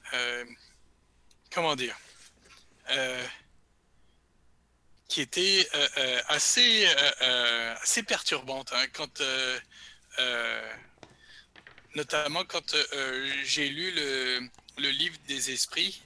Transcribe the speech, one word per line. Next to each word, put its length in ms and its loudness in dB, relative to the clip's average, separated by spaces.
euh, 300 -2
comment 260 0
dire, 180 -4
euh, 360 -2
qui 140 -2
était, 540 4
euh, 140 2
euh, 300 0
assez, 580 4
euh, 240 6
euh, 640 2
assez 200 2
perturbante, 720 -2
hein, 220 2
quand, 260 -8
euh, 400 0
euh, 540 -2
notamment 500 -2
quand, 300 -6
euh, 580 0
j'ai 240 0
lu 240 -4
le, 480 0
le 100 0
livre 280 -2
des 240 -4
esprits 540 -4